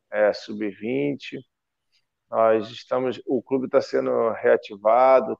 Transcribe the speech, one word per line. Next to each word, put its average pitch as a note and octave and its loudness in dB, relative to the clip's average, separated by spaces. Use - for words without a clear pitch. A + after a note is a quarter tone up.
é, G#2 2
sub-vinte. A2 -6
Nós A2+ 2
estamos, B2+ -6
o B2+ -2
clube C3 -4
tá C3+ 2
sendo B2+ -2
reativado, A#2 2
o - -8